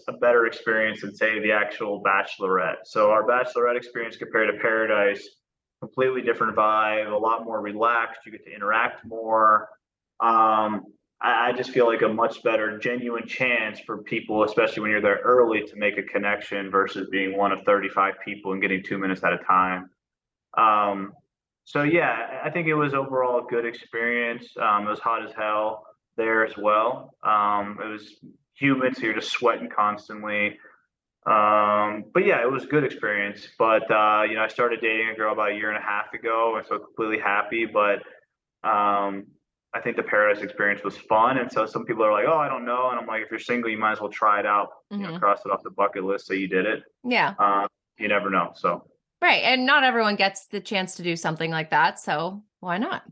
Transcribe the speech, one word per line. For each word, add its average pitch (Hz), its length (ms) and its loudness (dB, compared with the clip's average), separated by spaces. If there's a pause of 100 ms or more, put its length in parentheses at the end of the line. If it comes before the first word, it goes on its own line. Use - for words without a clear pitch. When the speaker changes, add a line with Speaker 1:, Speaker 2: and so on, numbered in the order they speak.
Speaker 1:
a 123 60 -8
better 120 320 4
experience 110 560 0
than, 101 140 -10
say, 110 240 0
the 107 120 0
actual 104 520 -2
Bachelorette. 95 840 0
So 107 260 4
our 107 120 4
Bachelorette 120 520 2
experience 120 420 -8
compared 113 360 0
to 104 80 -6
Paradise, 107 680 0 (540)
completely 127 400 -2
different 113 340 -2
vibe, 107 560 2
a 104 60 -2
lot 113 260 0
more 113 160 -6
relaxed. 113 680 -2
You 107 60 -20
get 107 140 -20
to - 80 -18
interact 107 500 -2
more. 110 680 2 (500)
Um, 110 640 2 (380)
I, 117 280 0
I 123 40 -2
just 123 180 -6
feel 123 160 6
like 113 160 2
a 110 40 4
much 113 360 0
better 107 340 0
genuine 120 500 -4
chance 113 520 -2
for - 240 -10
people, 107 400 0
especially 110 400 2
when 107 80 0
you're 104 100 2
there 101 220 4
early, 113 420 4
to - 100 -16
make 104 220 -2
a 98 60 -4
connection 101 680 -4
versus 98 400 0
being 95 260 -2
one 101 160 2
of 98 140 -4
thirty-five 98 480 2 (100)
people 101 300 -8
and 95 80 -4
getting 95 220 -2
two 101 160 -6
minutes 92 240 -4
at 87 100 2
a 87 60 -4
time. 92 500 0 (680)
Um, 104 580 2 (500)
so, 147 200 -2
yeah, 135 600 0
I, 151 40 -4
I 156 40 -4
think 165 160 -4
it 156 60 2
was 147 200 0
overall 127 520 0
a - 40 -16
good 117 160 -2
experience. 120 800 -4 (140)
Um, 104 280 0
it - 20 -4
was 110 100 -4
hot 113 260 -2
as 104 80 -14
hell 107 520 -4 (320)
there 110 280 2
as 107 120 -8
well. 107 560 0 (100)
Um, 104 600 0
it 107 40 -8
was 107 280 -14 (400)
humid, 131 420 2
so - 60 -8
you're 107 100 0
just 110 180 -4
sweating 120 380 0
constantly. 104 880 -4 (680)
Um, 107 880 2
but 185 120 4
yeah, 165 160 4
it 123 100 2
was 131 120 -4
a - 40 -14
good 147 160 2
experience. 104 640 -4 (120)
But, 110 320 4
uh, 107 360 4
you 110 80 -2
know, 110 60 0
I 110 60 2
started 120 340 0
dating 110 280 0
a 110 60 -8
girl 107 180 0
about 107 180 0
a 104 40 -4
year 107 140 -4
and 107 80 -4
a 104 100 -6
half 104 260 -6
ago, 113 440 0
and 110 80 -8
so 107 140 -4
completely 110 400 -4
happy. 104 460 -2
But, 104 340 0 (680)
um, 101 600 0 (460)
I - 80 -6
think 120 140 -4
the 110 80 -2
Paradise 104 400 2
experience 101 400 -2
was 98 140 -6
fun. 117 400 2
And 120 120 -4
so 110 160 -2
some 113 200 -8
people 113 180 -2
are 107 80 4
like, 107 160 2
"Oh, 160 100 2
I 147 120 0
don't 127 160 -6
know." 123 240 0
And 120 100 -4
I'm 113 80 -10
like, 110 140 -6
"If 107 80 -12
you're 110 100 -8
single, 120 300 -4
you 110 80 -4
might 110 160 0
as 104 80 -6
well 104 80 -4
try 110 320 2
it 113 40 -2
out, 101 220 2 (220)
you 202 80 -10
know, 202 120 -8
Speaker 2:
Mm-hmm. 165 100 -8
Speaker 1:
cross 101 260 2
it 98 60 -2
off 95 120 -2
the 98 60 -12
bucket 98 340 -2
list 98 240 -4
so - 60 -4
you 95 160 -2
did 92 160 0
it." 110 180 -2 (220)
Speaker 2:
Yeah. 196 340 0
Speaker 1:
Uh, 202 280 2 (300)
you 104 120 -4
never 98 200 0
know, 90 240 0
so. 87 320 -4 (360)
Speaker 2:
Right. 277 220 4
And 254 240 2
not 277 180 4
everyone 226 320 2
gets 196 300 -2
the 208 120 -8
chance 190 360 -6
to 180 80 -14
do 170 120 -2
something 165 360 -4
like 160 180 -4
that. 165 300 2
So 180 440 -4 (160)
why 180 200 -4
not? 311 320 -6